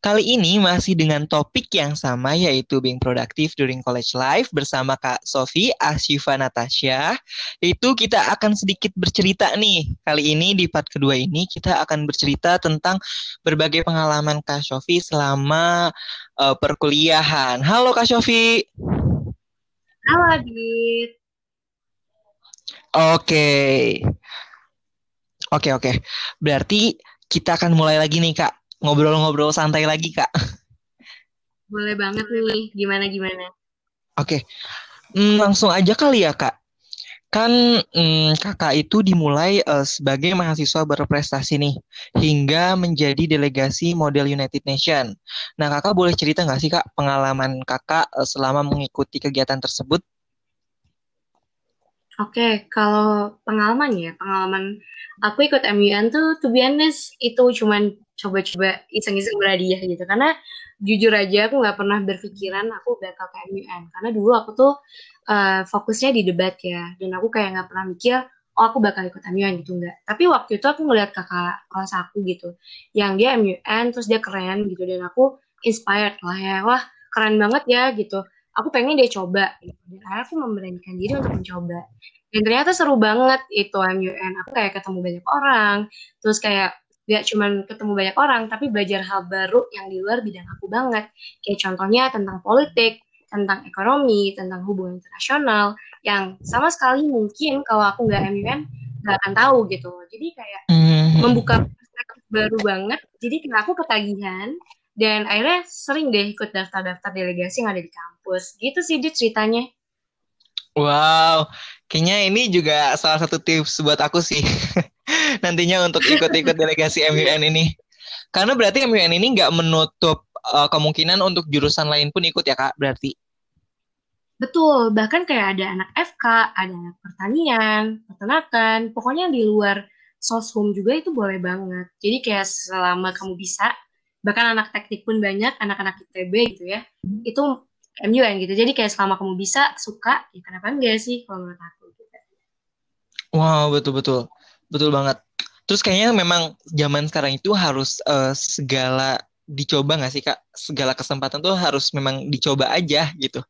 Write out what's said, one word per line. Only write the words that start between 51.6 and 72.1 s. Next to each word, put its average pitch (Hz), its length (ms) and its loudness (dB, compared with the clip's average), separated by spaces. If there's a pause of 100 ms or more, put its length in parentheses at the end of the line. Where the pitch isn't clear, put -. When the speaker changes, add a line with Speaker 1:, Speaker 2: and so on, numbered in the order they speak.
Speaker 2:
Oke, 220 460 -2
kalau 208 800 0
pengalaman 220 480 0
ya, 165 240 -6
pengalaman 190 560 -4 (480)
aku 214 240 2
ikut 285 160 4
M 208 160 2
U 202 80 6
N 208 240 2
tuh, 320 240 2
to 269 160 0
be 247 80 6
honest, 294 560 0
itu 240 240 -2
cuman 208 560 2 (160)
coba-coba 190 800 -2
iseng-iseng 202 480 -4
berhadiah 185 400 0
gitu. 180 240 -6
Karena 254 320 0 (480)
jujur 214 320 4
aja 202 320 2
aku 262 160 2
nggak 202 160 0
pernah 202 240 0
berpikiran 196 720 -6
aku - 240 -6
bakal 185 240 -12
ke 185 120 -18 (120)
M 190 80 -12
U 196 80 -10
N. 180 240 -14
Karena 190 240 -10
dulu 220 240 4
aku 220 160 -4
tuh, 262 200 6 (600)
eh, 190 320 2
fokusnya 220 480 -2
di 214 160 2
debat 185 320 -2
ya, 175 400 -10
dan 190 160 -8
aku 220 160 -2
kayak 202 240 -2
nggak 185 160 -8
pernah 190 160 -8
mikir, 240 320 0 (320)
"Oh, - 160 4
aku 226 160 0
bakal 196 240 -2
ikut 180 160 -16
M 185 160 -4
U 202 80 0
N," 190 60 -2 (100)
gitu, 180 160 -8
nggak. 175 240 -10
Tapi 220 240 2
waktu 233 320 0
itu - 80 -2
aku 294 160 -2
ngeliat 214 320 2
kakak 175 560 -6
kelas 190 240 -8
aku 180 320 -6